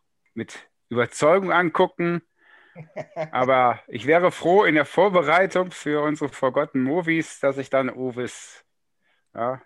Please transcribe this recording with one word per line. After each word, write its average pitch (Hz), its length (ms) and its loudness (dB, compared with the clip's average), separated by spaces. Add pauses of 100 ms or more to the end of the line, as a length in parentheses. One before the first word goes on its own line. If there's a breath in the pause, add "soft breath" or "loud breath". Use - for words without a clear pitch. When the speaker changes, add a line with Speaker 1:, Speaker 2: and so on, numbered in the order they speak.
(340)
Speaker 1:
mit - 340 -14 (200)
Überzeugung 156 640 0
angucken. 175 720 0 (520 soft breath)
Speaker 2:
<laughs> - 560 -12
Speaker 1:
Aber 127 560 2
ich 123 200 -12
wäre 170 260 4
froh 185 320 4
in 165 100 2
der 151 100 2
Vorbereitung 180 840 2
für 147 320 -4
unsere 147 260 -2
Forgotten 135 540 -2
Movies, 160 560 -2
dass 139 180 0
ich 135 140 -10
dann 135 180 0
Uwes, 123 760 -10 (680)
ja, 123 340 -6